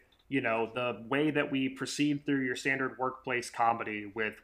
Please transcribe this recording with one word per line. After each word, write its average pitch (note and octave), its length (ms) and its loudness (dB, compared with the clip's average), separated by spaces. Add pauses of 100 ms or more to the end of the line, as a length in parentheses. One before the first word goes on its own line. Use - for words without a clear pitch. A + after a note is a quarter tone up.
(300)
you C3+ 120 2
know, A2+ 320 2
the A#2+ 340 -4
way C#3+ 220 4
that C#3+ 220 0
we C3+ 180 2
proceed C#3+ 560 0
through C#3 180 2
your B2+ 120 0
standard C3 420 0
workplace B2+ 540 -2
comedy A2 640 0
with A2 180 0 (100)